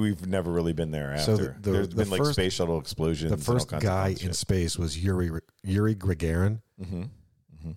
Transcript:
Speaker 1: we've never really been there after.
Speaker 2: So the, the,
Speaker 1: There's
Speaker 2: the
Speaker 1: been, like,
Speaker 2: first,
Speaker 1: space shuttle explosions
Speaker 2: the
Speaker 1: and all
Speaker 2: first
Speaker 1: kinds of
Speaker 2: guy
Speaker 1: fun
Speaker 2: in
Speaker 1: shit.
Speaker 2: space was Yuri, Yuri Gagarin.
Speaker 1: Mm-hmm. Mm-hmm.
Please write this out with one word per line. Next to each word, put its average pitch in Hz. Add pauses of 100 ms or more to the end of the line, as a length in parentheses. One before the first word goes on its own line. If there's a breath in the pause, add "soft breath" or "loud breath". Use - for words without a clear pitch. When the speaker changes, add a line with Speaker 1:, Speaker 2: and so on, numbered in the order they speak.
(200)
Speaker 1:
we've 92
never 90
really 85
been 80
there 73
after. 73
Speaker 2:
So 110
the, 67
the, 101
Speaker 1:
There's 92
Speaker 2:
the 87
Speaker 1:
been, 104
like, 92
Speaker 2:
first, 143
Speaker 1:
space 92
shuttle 85
explosions 80
Speaker 2:
the -
Speaker 1:
and 73
all 120
Speaker 2:
first -
Speaker 1:
kinds 76
of 101
Speaker 2:
guy 95
Speaker 1:
fun 95
Speaker 2:
in 87
Speaker 1:
shit. 87
Speaker 2:
space 90
was 80
Yuri, 90 (320)
Yuri 104
Gagarin. 92 (220)
Speaker 1:
Mm-hmm. 90
Mm-hmm. -